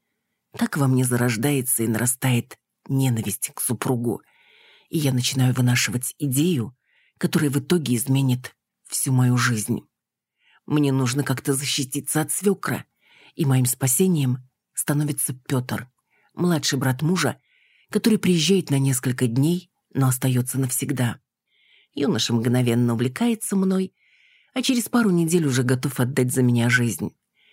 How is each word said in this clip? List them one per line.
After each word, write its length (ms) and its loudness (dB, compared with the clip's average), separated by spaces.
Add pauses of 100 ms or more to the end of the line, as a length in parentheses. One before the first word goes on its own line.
(580)
Так 200 -4
во 100 2
мне 180 2
зарождается 760 0
и 40 0
нарастает 680 -2 (320)
ненависть 640 -2
к 80 -10
супругу, 600 -4 (680)
и 80 -4
я 160 0
начинаю 400 0
вынашивать 640 0
идею, 580 -2 (440)
которая 320 0
в 80 0
итоге 360 0
изменит 600 0 (320)
всю 260 -2
мою 240 4
жизнь. 440 -2 (840)
Мне 260 2
нужно 320 0
как-то 300 -2
защититься 680 -4
от 100 -4
свёкра, 540 -2 (500)
и 100 0
моим 200 4
спасением 840 0 (240)
становится 600 -2
Пётр, 540 -6 (460)
младший 460 0
брат 240 0
мужа, 360 0 (520)
который 260 2
приезжает 540 2
на 80 2
несколько 480 0
дней – 440 0 (220)
но 140 2
остаётся 520 0
навсегда. 600 -2 (720)
Юноша 400 -2
мгновенно 600 2
увлекается 640 -2
мной, 380 0 (600)
а 80 -4
через 280 0
пару 200 2
недель 360 2
уже 180 2
готов 360 -2
отдать 320 0
за 100 0
меня 280 4
жизнь. 460 0 (380)